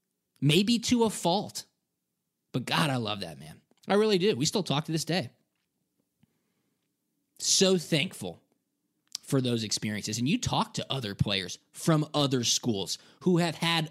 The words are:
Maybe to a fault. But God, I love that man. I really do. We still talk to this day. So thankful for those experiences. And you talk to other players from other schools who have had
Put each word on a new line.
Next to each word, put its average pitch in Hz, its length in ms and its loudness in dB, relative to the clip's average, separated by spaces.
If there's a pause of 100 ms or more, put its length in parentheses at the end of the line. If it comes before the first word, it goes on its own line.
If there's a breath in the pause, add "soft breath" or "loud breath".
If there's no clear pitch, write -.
(420)
Maybe 196 380 4
to 233 260 2
a 214 40 2
fault. - 540 -2 (880)
But 131 140 -4
God, 156 260 0
I 131 60 0
love 104 240 -4
that 80 180 -10
man. 78 220 -18 (260)
I 190 80 2
really 208 240 4
do. 190 160 2
We 123 100 0
still 180 180 0
talk 147 220 -2
to 156 60 -6
this 160 140 -2
day. 160 240 -2 (2000)
So 190 380 4
thankful 110 640 -4 (800)
for 135 180 0
those 120 220 -2
experiences. 107 560 -4
And 123 100 0
you 220 80 0
talk 175 380 -2
to - 140 -6
other 117 260 -4
players 95 420 -2 (140)
from 151 420 2
other 135 300 2
schools - 560 -2 (220 loud breath)
who 180 160 4
have 170 180 0
had 165 340 0